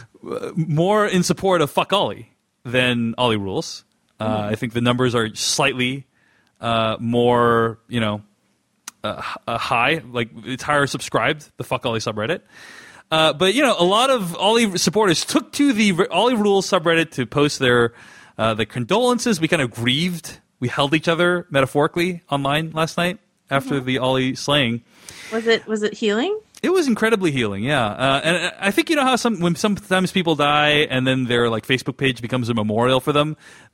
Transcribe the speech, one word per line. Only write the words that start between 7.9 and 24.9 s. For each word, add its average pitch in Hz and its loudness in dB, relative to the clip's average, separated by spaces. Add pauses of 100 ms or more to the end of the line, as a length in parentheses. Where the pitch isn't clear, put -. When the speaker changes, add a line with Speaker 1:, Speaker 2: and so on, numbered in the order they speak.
Speaker 1:
know, 104 -2 (840)
uh, 107 -6
h-, - -10 (100)
uh, 117 -4
high, 131 0
like, 120 -4 (160)
it's 127 -8
higher 147 2
subscribed, 139 -2
the 135 -10
Fuck 127 -6
Ollie 113 0
subreddit. 110 -4 (720)
Uh, 160 4
but, 180 2
you 254 2
know, 247 4
a 170 2
lot 214 4
of 190 -2
Ollie 214 2
supporters 190 2
took 254 -2
to 285 2
the 208 4
Re-, 175 0
Ollie 226 2
Rules 202 2
subreddit 165 2
to 127 -4
post 147 0
their, 123 4 (440)
uh, 110 0
their 110 -2
condolences. 220 0
We 160 2
kind 160 0
of 127 0
grieved. 151 -4 (200)
We 123 -2
held 143 0
each 160 -2
other 175 0
metaphorically 160 0 (100)
online 143 -2
last 156 -4
night 175 -2 (300)
after 135 -2
Speaker 2:
Mm-hmm. 131 -4
Speaker 1:
the 131 -2
Ollie 131 0
slaying. 127 0 (480)